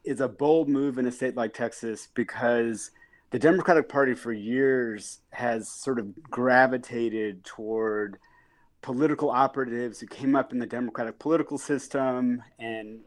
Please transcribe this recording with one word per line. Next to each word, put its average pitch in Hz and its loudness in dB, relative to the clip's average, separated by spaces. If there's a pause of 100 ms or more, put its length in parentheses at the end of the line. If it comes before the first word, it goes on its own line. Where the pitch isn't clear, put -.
is 127 -4
a 131 2
bold 151 4
move 139 2
in 127 2
a 123 0
state 123 -2
like 117 -2
Texas 117 -6
because 117 0 (400)
the 123 -2
Democratic 165 6
Party 139 2
for 117 -6
years 120 0 (100)
has 117 -4
sort - -4
of 101 -8
gravitated 120 2
toward 107 -4 (640)
political 143 0
operatives 123 0
who 110 -14
came 135 0
up 131 0
in 123 -4
the 120 -4
Democratic 117 -6
political 151 0
system 131 -2 (160)
and 113 -10